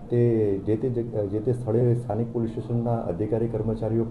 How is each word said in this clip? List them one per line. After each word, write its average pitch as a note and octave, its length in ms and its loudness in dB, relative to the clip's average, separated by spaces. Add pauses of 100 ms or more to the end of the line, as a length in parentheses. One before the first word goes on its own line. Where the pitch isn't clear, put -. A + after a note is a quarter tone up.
તે A2+ 560 4
જે G#2+ 100 2
તે B2+ 140 0
જગ-, A#2 380 -2
જે G#2 120 -2
તે B2 140 0
સ્થળે A#2+ 420 2
સ્થાનિક A#2 380 -2
પોલીસ A2+ 160 0
સ્ટેશનના A#2 460 -2
અધિકારી G#2+ 520 0
કર્મચારીઓ A2+ 640 0